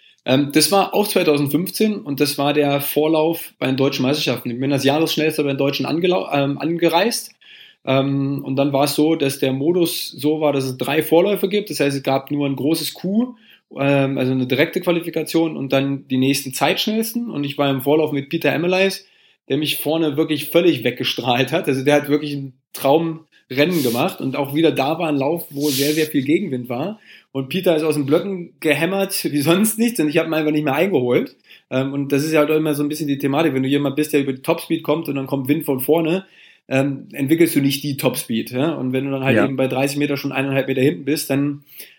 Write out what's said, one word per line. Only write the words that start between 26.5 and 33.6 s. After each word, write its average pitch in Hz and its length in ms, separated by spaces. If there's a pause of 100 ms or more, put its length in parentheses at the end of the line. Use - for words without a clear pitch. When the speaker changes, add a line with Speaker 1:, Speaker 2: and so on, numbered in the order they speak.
Speaker 1:
war. 156 320 (320)
Und 135 160
Peter 180 260
ist 156 80
aus 156 120
den 147 120
Blöcken 175 540
gehämmert 175 640
wie 147 160
sonst 190 380
nichts 226 200
und 151 100
ich 147 100
habe 165 100
ihn 160 60
einfach 156 180
nicht 151 120
mehr 139 100
eingeholt. 151 600 (340)
Ähm, 135 220
und 139 200
das 143 120
ist 160 120
halt 151 140
auch 156 60
immer 156 180
so 143 80
ein 147 60
bisschen 151 200
die 139 100
Thematik, 143 360
wenn 131 80